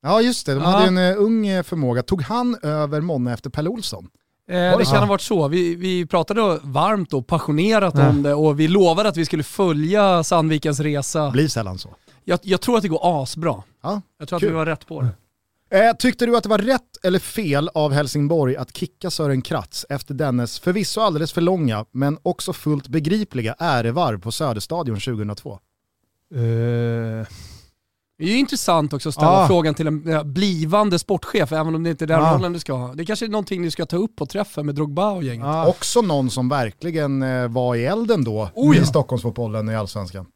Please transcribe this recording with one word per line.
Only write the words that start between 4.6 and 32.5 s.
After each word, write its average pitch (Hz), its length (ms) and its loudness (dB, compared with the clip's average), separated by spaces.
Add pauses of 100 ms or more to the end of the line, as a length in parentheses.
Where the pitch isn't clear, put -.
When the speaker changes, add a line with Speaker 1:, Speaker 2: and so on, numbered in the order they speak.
Speaker 2:
det 180 100 2
Speaker 1:
det 185 60 4
Speaker 2:
kan - 80 4
Speaker 1:
så? - 100 2
Speaker 2:
ha 202 100 6
varit 196 160 2
så. 165 260 0
Vi, 170 280 0
vi 180 300 -2
pratade 180 580 0
varmt 160 500 0
och 131 140 -2
passionerat 175 720 2
Speaker 3:
Ja. 139 120 6
Speaker 2:
om 143 140 4
det 143 100 2
och 151 260 2
vi 156 80 4
lovade 185 420 4
att 156 80 -4
vi 165 80 0
skulle 151 180 -2
följa 180 800 2
Sandvikens 156 560 0
resa. 147 520 -2
Speaker 1:
Blir 143 160 4
sällan 101 300 -4
så. 95 120 -14 (340)
Speaker 2:
Jag, 175 200 -2
jag 185 180 0
tror 247 160 2
att 214 40 2
det 170 80 -2
går 156 100 0 (240)
asbra. 131 400 -6 (200)
Speaker 1:
Ja, 196 180 -4 (180)
Speaker 2:
Jag 147 80 -12
tror 175 100 -4
att 170 40 -2
Speaker 1:
kul. - 80 2
Speaker 2:
vi 165 60 -2
var 160 100 0
rätt 156 220 -6
på 151 140 -8
det. 127 60 -2 (640)
Speaker 1:
Eh, 220 260 6
tyckte 247 300 0
du 240 120 2
att 226 60 0
det 202 60 -8
var 214 80 2
rätt 240 240 0 (220)
eller 180 160 2
fel 156 540 -2
av 151 200 2
Helsingborg 143 640 0
att - 200 -12
kicka - 340 -8
Sören 139 300 -2
Kratz - 480 -8
efter 143 240 -8
dennes 127 460 -2
förvisso 190 420 -2
alldeles 160 320 0
för 170 80 0
långa, 151 500 0
men 143 320 -2
också 180 300 -4
fullt 147 340 -4
begripliga 151 720 -2
ärevarv 123 640 0
på 113 100 -8
Söderstadion 127 680 -4
tjugohundratvå? 107 520 -6 (840)
Speaker 3:
Eh. 117 920 -2 (920)
Speaker 2:
Det 156 60 -8
är 165 60 -2
ju 226 80 2
intressant 175 560 0
också 151 160 -6
att 143 60 -6
ställa 175 260 6
Speaker 3:
Ja. 170 60 6
Speaker 2:
frågan 156 280 4
till 156 120 -2
en, 151 220 -4
eh, 156 140 0
blivande 175 760 0
sportchef, 180 520 -2
även 156 240 -2
om 160 80 -2
det 165 60 0
inte 160 160 -4
är - 20 -6
den 160 140 4
Speaker 3:
Ja. 160 140 6
Speaker 2:
rollen 175 180 0